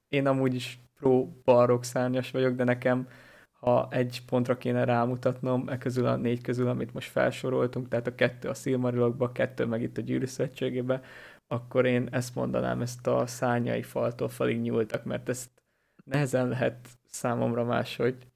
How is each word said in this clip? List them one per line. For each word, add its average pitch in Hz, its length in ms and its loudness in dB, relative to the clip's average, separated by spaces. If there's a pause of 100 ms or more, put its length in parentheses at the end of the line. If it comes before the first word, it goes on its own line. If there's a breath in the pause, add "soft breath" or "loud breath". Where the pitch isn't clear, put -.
Én 139 200 0
amúgy 131 280 2
is - 240 -8 (200)
pro 127 280 4 (160)
balrog 123 400 6
szárnyas 127 480 -2
vagyok, 131 240 2
de 127 80 0
nekem, 123 440 2 (580 loud breath)
ha 123 260 4
egy 123 340 -2
pontra 123 320 0
kéne 123 260 0
rámutatnom, 123 840 0
e 127 80 -4
közül 123 280 -2
a 123 100 2
négy 120 260 0
közül, 123 260 -2
amit 123 260 -4
most 131 160 -10
felsoroltunk, 127 800 0
tehát 123 200 -2
a 123 80 -4
kettő - 340 0
a - 40 -4
Silmarilokban, 123 760 0
kettő 123 340 -2
meg 117 160 -2
itt 120 160 -4
a 110 40 -4
Gyűrű 127 240 -2
Szövetségében, 131 760 -4 (460 loud breath)
akkor 127 380 0
én 123 260 2
ezt 123 240 -4
mondanám, 123 460 -2
ezt 120 260 -6
a 123 200 2
szárnyai 120 540 0
faltól 120 480 -4
falig 120 320 0
nyúltak, 117 420 -2
mert - 260 -6
ezt - 200 -6 (540)
nehezen 131 440 0
lehet 127 400 -2 (220)
számomra 120 540 0
máshogy. 123 720 -2